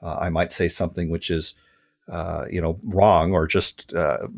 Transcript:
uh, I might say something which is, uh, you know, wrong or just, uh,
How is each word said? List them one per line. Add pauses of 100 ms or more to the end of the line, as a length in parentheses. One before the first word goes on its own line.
uh,
I
might
say
something
which
is, (540)
uh,
you
know,
wrong
or
just,
uh,